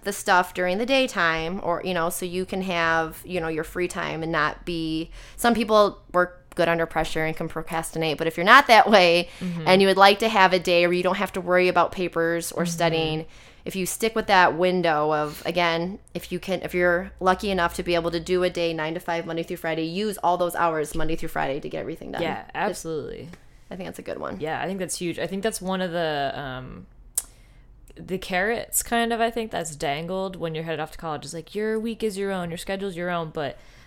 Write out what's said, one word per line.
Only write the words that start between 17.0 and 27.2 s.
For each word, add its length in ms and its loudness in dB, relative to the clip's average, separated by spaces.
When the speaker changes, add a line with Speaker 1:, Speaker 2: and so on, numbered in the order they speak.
Speaker 1:
lucky 300 2
enough 240 0
to 100 -6
be 120 0
able 160 0
to 80 -2
do 240 0
a 80 2
day 220 -2
nine 200 -4
to 60 -6
five, 260 -4
Monday 160 -4
through 160 -8
Friday, 280 -4
use 340 -4
all 180 2
those 160 0
hours 400 -2
Monday 220 2
through 140 -6
Friday 300 -4
to 80 -10
get 120 -8
everything 320 -10
done. 100 -6
Speaker 2:
Yeah, 220 -4
Speaker 1:
Just 100 -20
Speaker 2:
absolutely. 760 -8
Speaker 1:
I 40 -12
think 120 -10
that's 100 -12
a 60 -12
good 160 -8
one. 200 -8
Speaker 2:
Yeah, 220 -6
I 60 -4
think 100 -6
that's 220 -6
huge. 180 -6
I 80 -4
think 160 -6
that's 180 -4
one 220 -4
of 100 -4
the, 440 -2
um, 500 -12